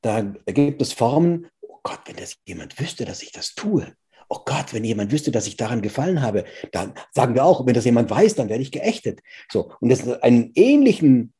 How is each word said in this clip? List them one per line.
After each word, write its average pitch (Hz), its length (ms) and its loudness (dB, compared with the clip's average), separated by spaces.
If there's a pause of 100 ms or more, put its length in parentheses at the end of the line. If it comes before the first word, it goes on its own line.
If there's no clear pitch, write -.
Da 110 180 -2 (260)
gibt 139 360 0
es - 100 -2
Formen, 170 560 0 (140)
„Oh - 200 -20
Gott, - 260 -10
wenn - 100 -18
das - 180 -16 (100)
jemand 78 320 -16
wüsste, 131 280 -6
dass - 180 -14
ich - 80 -20
das - 240 -14
tue.“ 208 380 -2 (360)
Oh - 160 -10
Gott, 143 280 -4
wenn 110 100 -4
jemand 104 280 -4
wüsste, 147 200 -2
dass 107 160 -2
ich 101 100 -12
daran 110 240 -4
gefallen 143 400 -2
habe, 110 240 -2 (260)
dann 95 220 -8 (180)
sagen 120 240 0
wir 131 100 2
auch, 175 200 4
wenn 123 80 4
das 117 120 0
jemand 117 240 2
weiß, 208 260 2
dann 113 140 -2
werde 113 140 -4
ich - 80 -10
geächtet. - 500 -6 (300)
So, - 280 -4
und 120 100 0
das, - 180 2 (140)
einen 120 340 4
ähnlichen 185 840 4